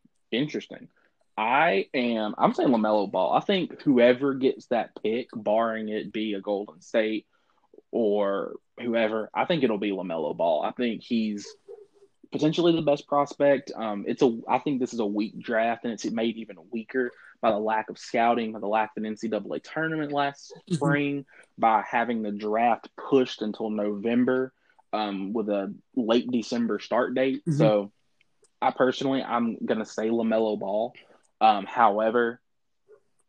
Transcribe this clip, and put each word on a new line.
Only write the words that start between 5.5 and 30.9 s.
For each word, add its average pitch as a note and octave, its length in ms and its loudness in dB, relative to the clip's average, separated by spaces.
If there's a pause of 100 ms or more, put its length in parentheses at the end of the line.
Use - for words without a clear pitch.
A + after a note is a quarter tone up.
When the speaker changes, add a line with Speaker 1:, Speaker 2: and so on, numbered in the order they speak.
Speaker 1:
it G#2 240 -6
be G#2+ 220 -4
a G2 80 -6
Golden G2+ 400 -6
State A2 440 -2 (640)
or G2+ 680 0 (220)
whoever, A2+ 540 -2
I A2+ 140 -2
think E3 160 0
it'll A2+ 160 2
be G#2 140 -2
LaMelo E2 440 -4
Ball. E2 260 2
I G#2+ 100 -2
think A#2+ 300 -4
he's G#2+ 440 -2 (840)
potentially D#3+ 420 2
the D#3+ 80 0
best D3 240 0
prospect. C#3+ 680 2
Um, G#2 320 -6
it's - 140 -2
a, A#2 160 4 (100)
I B2+ 100 2
think C3+ 220 -2
this B2+ 140 -4
is A#2 60 -2
a G#2+ 60 0
weak G#2 320 -4
draft, A#2 460 -2
and A#2+ 80 -4
it's G2+ 140 -8
made A2+ 320 -2
even G#2+ 180 -14 (140)
weaker B2 420 -4 (280)
by A#2 100 2
the G#2 80 0
lack A2 320 -2
of G#2+ 80 -14
scouting, A#2 540 0
by A2 80 -12
the G2 60 -8
lack G#2+ 300 0
of A2 60 -6
an A2 40 -6
N G#2+ 100 -6
C A2+ 120 -6
double G#2 240 -4
A D2+ 80 -6
tournament D#3 520 -6
last C#3+ 400 -4
Speaker 2:
Mm-hmm. - 220 -8
Speaker 1:
spring, C#3+ 500 0 (340)
by A2 300 4
having A#2 340 0
the G#2 100 -4
draft G#2+ 640 0
pushed - 460 2
until A2 280 -4
November, A#2 840 0 (400)
um, G2+ 400 -4
with A2 160 -2
a G2+ 260 -2 (200)
late A#2 360 2
December A#2 480 -2
start A#2+ 360 0
date. C3 260 0
Speaker 2:
Mm-hmm. D3 180 -2
Speaker 1:
So, G#2 340 4 (680)
I B2+ 100 2
personally, C3+ 520 0
I'm A#2 420 -2
gonna A2 200 -2
say A2 240 -4
LaMelo A2+ 500 0
Ball. G#2 360 -4 (460)